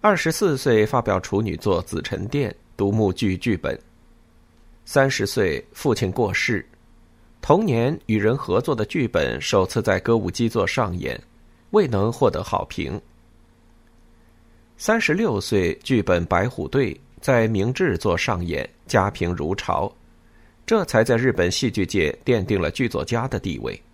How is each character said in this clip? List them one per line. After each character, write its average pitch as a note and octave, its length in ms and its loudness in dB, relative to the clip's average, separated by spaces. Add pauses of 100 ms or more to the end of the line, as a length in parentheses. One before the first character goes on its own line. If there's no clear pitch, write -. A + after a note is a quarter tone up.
二 G#3 140 4
十 D#3+ 180 0
四 D#3 240 2
岁 A2 280 4
发 A#2+ 160 0
表 G#2 160 2
处 G2 240 -2
女 G2 140 -2
作 F2 300 0
《紫 - 160 -6
宸 - 260 -6
殿》 C#3+ 240 -2 (240)
独 G2+ 160 2
幕 G#2 200 2
剧 F#2 260 -2
剧 G#2+ 180 -2
本。 - 240 -6 (1040)
三 C3+ 260 2
十 G2+ 160 -2
岁 F2+ 460 0
父 B2 240 0
亲 F#2+ 160 -2
过 G#2 200 0
世， G2+ 320 -2 (800)
同 F#3+ 240 4
年 B2 400 0
与 G#2+ 120 0
人 G#2+ 200 2
合 G#2 240 0
作 D3 120 -2
的 A2 120 -2
剧 C#3 200 -2
本 C#2 360 -2
首 F#2+ 240 2
次 A2 160 -2
在 F#2 180 0
歌 A#2 160 2
舞 F#2+ 140 -2
伎 A#2 180 -2
座 G#2+ 200 0
上 G2+ 300 -2
演， B1+ 220 -6 (520)
未 G#3 160 4
能 A2 240 0
获 A#2 180 2
得 E2 120 -4
好 F#2 240 -2
评。 D#2 360 -8 (1800)
三 A3+ 220 0
十 - 140 0
六 E3 280 0
岁 F#2 320 0 (100)
剧 A#2+ 180 2
本 F2 240 2
《白 F#2 220 0
虎 - 220 -6
队》 C3 240 0 (260)
在 A#2+ 300 2
明 A2 240 0
治 C#3 240 0
座 F2+ 200 0
上 F2 280 -2
演， D#2 240 -6 (180)
佳 G2+ 240 2
评 F2 220 -4
如 D#2+ 200 -4
潮， - 400 -4 (720)
这 G#3+ 200 2
才 A2+ 180 4
在 A#2 140 2
日 B2 160 2
本 F2 180 2
戏 B2 180 -2
剧 F#2+ 160 -2
界 D#2+ 380 0
奠 A2 220 2
定 G2 160 0
了 D#2 100 -2
剧 B2+ 160 -2
作 - 160 -4
家 A#2+ 240 -2
的 D3+ 120 -4
地 C#2+ 200 -6
位。 G#1 220 -8 (120)